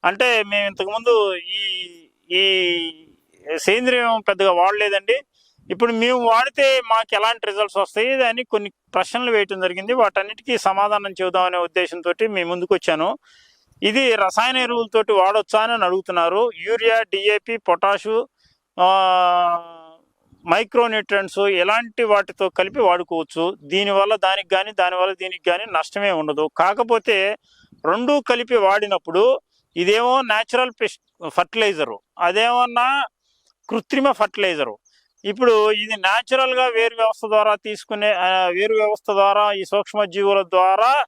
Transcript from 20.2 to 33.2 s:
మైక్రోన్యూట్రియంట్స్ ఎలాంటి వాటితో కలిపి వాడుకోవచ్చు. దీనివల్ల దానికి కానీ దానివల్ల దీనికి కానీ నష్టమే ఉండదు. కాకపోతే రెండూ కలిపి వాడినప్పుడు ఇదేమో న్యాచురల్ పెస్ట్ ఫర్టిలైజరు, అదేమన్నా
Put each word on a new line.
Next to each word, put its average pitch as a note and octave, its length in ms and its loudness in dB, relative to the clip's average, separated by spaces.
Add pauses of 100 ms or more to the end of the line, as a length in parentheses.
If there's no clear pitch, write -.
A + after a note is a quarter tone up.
మైక్రోన్యూట్రియంట్స్ G#3 920 0
ఎలాంటి G3+ 640 0
వాటితో G3+ 460 0
కలిపి G3 320 -6
వాడుకోవచ్చు. F3 800 -2
దీనివల్ల G3 540 0
దానికి F#3+ 320 -2
కానీ G3 240 -2
దానివల్ల F#3 420 0
దీనికి F#3 360 -6
కానీ F#3 220 -2
నష్టమే G3 400 -2
ఉండదు. D3+ 460 -2
కాకపోతే G#3 800 0 (480)
రెండూ B3 340 0
కలిపి A#3+ 380 0
వాడినప్పుడు G3+ 840 2 (360)
ఇదేమో A#3 440 2
న్యాచురల్ A#3+ 500 -2 (100)
పెస్ట్ - 480 -8
ఫర్టిలైజరు, F3 680 -2 (200)
అదేమన్నా A#3+ 840 0 (640)